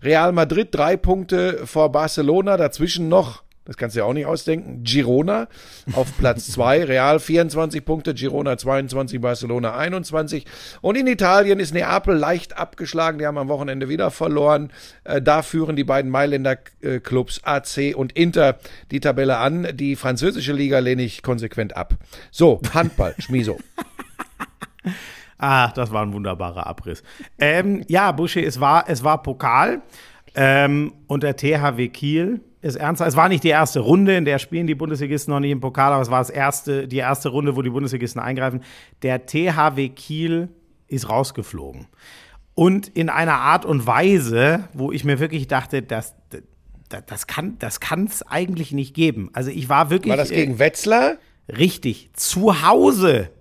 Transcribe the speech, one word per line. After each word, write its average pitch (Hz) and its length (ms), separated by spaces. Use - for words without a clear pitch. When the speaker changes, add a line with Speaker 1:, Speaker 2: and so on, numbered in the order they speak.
Speaker 1:
Real 160 280
Madrid, 170 400
drei 160 260
Punkte 185 680
vor 156 240
Barcelona. 156 680
Dazwischen 170 520
noch, 160 340
das - 120
kannst 113 200
du 117 40
ja 101 60
auch 120 60
nicht 143 140
ausdenken, 160 580
Girona 147 640
auf 131 220
Platz 117 300
<laughs> 113 60
zwei. 131 320
Real 135 340
vierundzwanzig 160 680
Punkte, 156 300
Girona 131 420
zweiundzwanzig, 131 640
Barcelona 120 560
einundzwanzig. 156 680
Und 202 160
in 262 120
Italien 196 500
ist 156 160
Neapel 180 420
leicht 160 400
abgeschlagen. 165 640
Die 147 80
haben 147 100
am 135 120
Wochenende 135 400
wieder 160 240
verloren. 147 580
Äh, 147 180
da 151 220
führen 160 320
die 143 80
beiden 135 260
Mailänder, 135 500
äh, 131 180
Clubs - 420
A 143 220
C 143 300
und 131 180
Inter 165 460
die 139 80
Tabelle 135 380
an. 156 360
Die 139 220
französische 135 560
Liga 139 260
lehne 127 240
ich 117 220
konsequent 113 520
ab. - 180
So, 156 300
Handball, 160 440
<laughs> - 20
Schmiso. 120 400
Speaker 2:
Ah, 131 280
das 113 240
war 107 100
ein 104 100
wunderbarer 92 540
Abriss. - 380
Ähm, 175 480
ja, 185 240
Buschi, 165 340
es 131 140
war, 143 300
es 131 160
war 156 180
Pokal, 143 600
ähm, 143 600
und 143 160
der 139 140
T 147 240
H 143 160
W 123 140
Kiel 165 500
ist 143 140
ernster. 156 320
Es 143 80
war 165 140
nicht 180 160
die 165 60
erste 147 280
Runde, 185 380
in 170 80
der 143 160
spielen 170 260
die 156 80
Bundesligisten 147 580
noch 143 60
nicht 143 140
im 135 80
Pokal, 135 320
aber 135 100
es 117 80
war 127 80
das 123 120
erste, 139 580
die 123 80
erste 135 320
Runde, 139 260
wo 131 80
die 127 80
Bundesligisten 123 500
eingreifen. 127 440
Der 127 240
T 165 260
H 151 240
W 135 140
Kiel 165 580
ist 131 200
rausgeflogen. 78 800
Und 190 320
in 165 200
einer 160 280
Art 147 280
und 135 220
Weise, 143 840
wo 135 180
ich 127 140
mir 143 160
wirklich 156 260
dachte, 131 360
das, 110 340
das, - 180
das - 220
kann, 185 320
das 113 180
kann's 185 440
eigentlich 165 500
nicht 139 200
geben. 127 420
Also 127 160
ich 135 180
war 139 220
wirklich, 185 200
Speaker 1:
War 127 60
das 143 140
gegen 147 240
Speaker 2:
äh, 110 40
Speaker 1:
Wetzlar? 226 600
Speaker 2:
Richtig, 135 680
zu 180 520
Hause 185 640